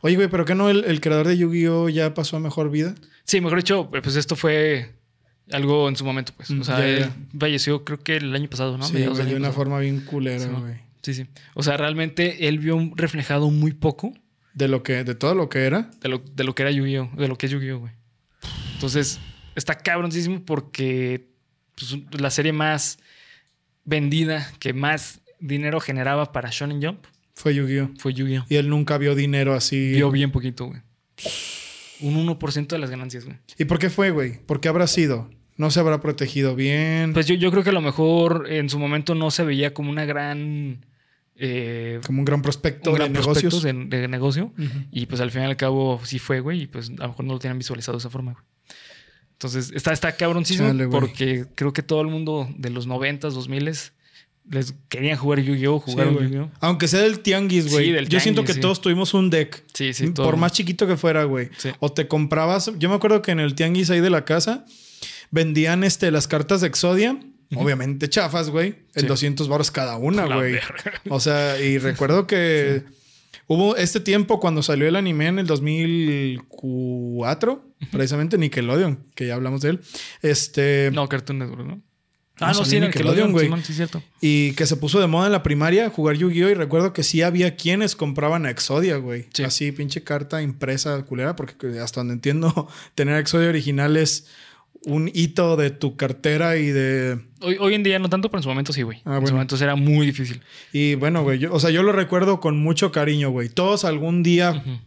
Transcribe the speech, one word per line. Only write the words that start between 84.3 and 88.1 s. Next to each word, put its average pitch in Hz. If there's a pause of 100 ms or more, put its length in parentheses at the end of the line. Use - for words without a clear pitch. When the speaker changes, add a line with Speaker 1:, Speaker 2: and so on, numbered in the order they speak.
Speaker 1:
que 156
se 151
puso 151
de 190
moda 170
en 208
la 196
primaria 165
jugar 156
Yu-Gi-Oh! 175
Y 202
recuerdo 170
que 160
sí 160
había 175
quienes 190
compraban 147